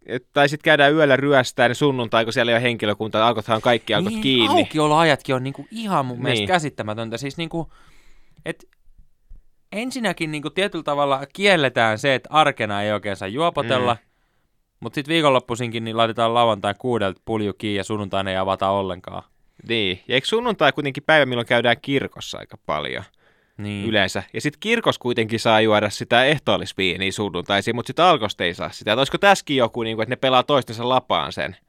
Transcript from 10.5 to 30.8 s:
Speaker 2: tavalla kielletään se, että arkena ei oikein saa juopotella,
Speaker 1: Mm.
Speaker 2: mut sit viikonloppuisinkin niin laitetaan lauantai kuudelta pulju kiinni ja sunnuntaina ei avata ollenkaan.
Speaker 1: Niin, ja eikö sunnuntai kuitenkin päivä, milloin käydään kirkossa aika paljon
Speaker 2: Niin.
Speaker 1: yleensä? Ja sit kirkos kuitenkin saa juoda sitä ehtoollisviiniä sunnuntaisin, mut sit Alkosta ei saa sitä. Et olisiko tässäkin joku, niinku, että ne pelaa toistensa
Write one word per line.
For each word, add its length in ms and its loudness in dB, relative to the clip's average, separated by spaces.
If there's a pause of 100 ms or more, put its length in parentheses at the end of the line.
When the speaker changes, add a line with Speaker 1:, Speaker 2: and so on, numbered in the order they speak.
Speaker 2:
tavalla 380 0 (120)
kielletään 680 2
se, 160 2
että 160 -6
arkena 500 2
ei 100 -2
oikein 240 -4
saa 120 -10
juopotella, 680 -2
Speaker 1:
Mm. 60 -6 (800)
Speaker 2:
mut 140 -12
sit 140 -6
viikonloppuisinkin 760 0
niin 140 -6
laitetaan 360 2
lauantai 440 2
kuudelta 480 -2
pulju 280 -2
kiinni 240 -4
ja 60 -4
sunnuntaina 480 -4
ei 60 -2
avata 320 0
ollenkaan. 540 -4 (440)
Speaker 1:
Niin, 400 -2
ja 80 -2
eikö 120 0
sunnuntai 440 0
kuitenkin 320 -6
päivä, 220 4
milloin 220 -4
käydään 340 2
kirkossa 560 -6
aika 280 -18
paljon 380 -6 (540)
Speaker 2:
Niin. 320 -6
Speaker 1:
yleensä? 340 0 (100)
Ja 80 -8
sit 160 -6
kirkos 420 -2
kuitenkin 400 -2
saa 220 4
juoda 280 2
sitä 360 2
ehtoollisviiniä 840 -2
sunnuntaisin, 640 -2
mut 120 -8
sit 120 -8
Alkosta 440 2
ei 100 -2
saa 180 -8
sitä. 220 -2
Et 60 0
olisiko 180 0
tässäkin 400 2
joku, 260 0
niinku, 180 -4
että 100 -4
ne 40 -2
pelaa 280 2
toistensa 460 -2